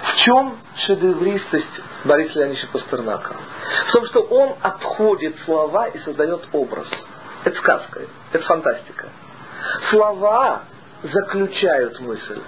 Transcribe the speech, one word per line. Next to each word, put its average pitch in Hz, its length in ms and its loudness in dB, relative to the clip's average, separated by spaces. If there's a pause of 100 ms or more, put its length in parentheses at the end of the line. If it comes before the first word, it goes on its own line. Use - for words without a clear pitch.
В - 120 -4 (100)
чем 254 320 4 (280)
шедевристость 180 960 0 (220)
Бориса 151 360 2
Леонидовича 139 320 -2
Пастернака? 117 640 -6 (520)
В - 40 -4
том, 233 160 6
что 233 140 4
он 262 400 4
отходит 190 760 0 (100)
слова 160 420 2
и - 120 -8
создает 156 520 -2
образ. 127 360 -2 (560)
Это - 160 2
сказка, - 420 2 (300)
это 165 140 0
фантастика. 151 600 0 (840)
Слова 214 720 4 (420)
заключают 190 960 0
мысль. 110 480 -8